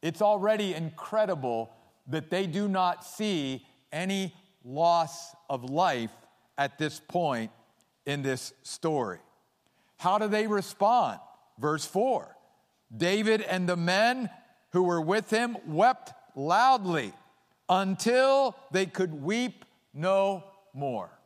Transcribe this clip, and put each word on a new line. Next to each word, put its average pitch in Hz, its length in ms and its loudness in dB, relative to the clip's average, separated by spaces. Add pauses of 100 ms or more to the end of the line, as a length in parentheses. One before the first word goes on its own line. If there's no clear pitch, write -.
It's 165 200 -2
already 208 520 2
incredible 156 960 -2 (380)
that 156 220 -4
they 196 180 -2
do 196 180 -2
not 185 380 0
see 151 600 -4 (280)
any 190 420 -4 (300)
loss 160 720 0 (120)
of 127 200 -6
life 139 420 0 (480)
at 139 200 -2
this 151 220 -4
point 131 520 -4 (540)
in 143 160 -4
this 131 300 -4 (120)
story. 127 560 -4 (760)
How 185 200 2
do 214 80 0
they 214 220 0
respond? 202 720 2 (380)
Verse 147 260 0
four, 226 520 -2 (600)
"David 214 460 2
and 185 260 0
the 180 80 0
men 208 540 2 (400)
who 180 120 4
were 175 180 2
with 185 300 0
him 233 260 0 (100)
wept 202 460 2 (220)
loudly 175 760 2 (560)
until 240 880 2 (160)
they 190 140 0
could 160 360 -4
weep 220 420 -4 (280)
no 190 500 0 (300)
more." 127 380 -6 (160)